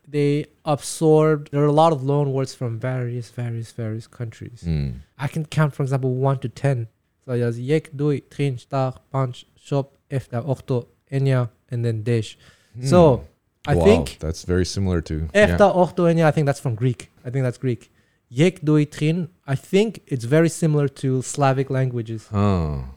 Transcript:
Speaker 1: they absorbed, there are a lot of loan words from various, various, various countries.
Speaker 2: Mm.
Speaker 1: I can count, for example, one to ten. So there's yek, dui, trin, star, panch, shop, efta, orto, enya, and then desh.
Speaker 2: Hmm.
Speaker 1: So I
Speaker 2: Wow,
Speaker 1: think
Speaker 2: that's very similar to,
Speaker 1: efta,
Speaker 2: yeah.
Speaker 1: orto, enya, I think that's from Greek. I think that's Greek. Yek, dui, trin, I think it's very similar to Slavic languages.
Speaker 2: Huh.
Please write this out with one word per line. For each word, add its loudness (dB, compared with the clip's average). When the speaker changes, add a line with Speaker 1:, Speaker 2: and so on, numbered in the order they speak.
Speaker 1:
they -2
absorbed, 2
there 2
are 4
a 8
lot 6
of -4
loan 0
words -4
from -6
various, -6
various, -8
various -8
countries. -14
Speaker 2:
Mm. -2
Speaker 1:
I -4
can -6
count, 0
for -4
example, -2
one 0
to -8
ten. -4
So -4
there's -2
yek, -2
dui, -2
trin, -4
star, -4
panch, -4
shop, -4
efta, -6
orto, -4
enya, 0
and -4
then -2
desh. -2
Speaker 2:
Hmm. -10
Speaker 1:
So 6
I 2
Speaker 2:
Wow, 4
Speaker 1:
think 0
Speaker 2:
that's -6
very 0
similar -2
to, -6
Speaker 1:
efta, 4
Speaker 2:
yeah. 6
Speaker 1:
orto, 0
enya, 4
I 4
think 0
that's 0
from -4
Greek. -4
I -12
think -4
that's -4
Greek. -4
Yek, 0
dui, 2
trin, -2
I -2
think 0
it's -4
very 4
similar 0
to 0
Slavic 0
languages. -4
Speaker 2:
Huh. 0